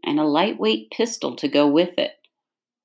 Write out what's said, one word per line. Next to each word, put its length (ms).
and 160
a 40
lightweight 640
pistol 460
to 120
go 200
with 320
it, 140